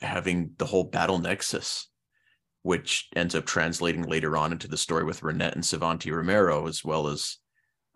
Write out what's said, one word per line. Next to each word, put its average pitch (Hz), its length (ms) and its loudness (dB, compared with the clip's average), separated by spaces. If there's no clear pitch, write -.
having 87 540 0
the - 100 0
whole 92 160 4
Battle 90 360 2
Nexus, - 680 -4
which - 520 0
ends 87 180 2
up 78 120 -2
translating 85 580 0
later 80 340 0
on 78 140 2
into 82 160 -6
the 78 100 -4
story 82 260 0
with 80 180 -4
Renette 80 320 0
and 87 120 -4
Savanti 82 460 0
Romero, 82 560 4
as 80 160 -6
well 78 240 0
as, 73 300 -4